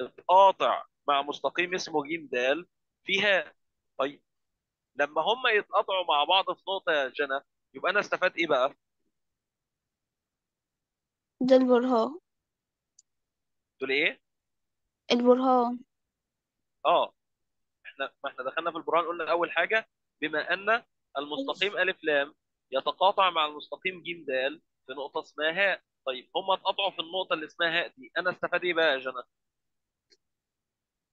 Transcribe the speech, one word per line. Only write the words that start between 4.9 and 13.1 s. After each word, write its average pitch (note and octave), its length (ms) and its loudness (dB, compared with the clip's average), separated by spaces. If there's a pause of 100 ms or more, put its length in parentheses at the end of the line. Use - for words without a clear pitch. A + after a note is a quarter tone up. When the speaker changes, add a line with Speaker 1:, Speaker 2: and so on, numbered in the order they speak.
Speaker 1:
لما D3 260 -2
هم A#3+ 240 0
يتقاطعوا G3+ 580 0
مع D3 200 2
بعض F#3 200 2
في - 240 -8
نقطة F#3 240 -2
يا C#3 160 0
جنى، C#3 320 -4 (340)
يبقى C3+ 160 -2
أنا G3+ 100 2
استفاد F3+ 360 -2
إيه E3 100 -2
بقى؟ C#3 280 2 (2750)
Speaker 2:
ده C4 160 6
البرهان. B3+ 640 4 (1600)